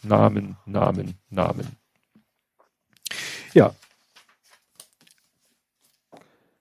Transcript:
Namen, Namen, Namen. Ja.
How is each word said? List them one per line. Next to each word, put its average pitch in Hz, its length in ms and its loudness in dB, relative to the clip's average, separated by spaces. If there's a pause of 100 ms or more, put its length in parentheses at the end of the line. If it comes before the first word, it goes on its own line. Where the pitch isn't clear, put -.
Namen, 104 540 2 (100)
Namen, 98 480 -4 (160)
Namen. - 360 -4 (1900)
Ja. 139 220 6 (2750)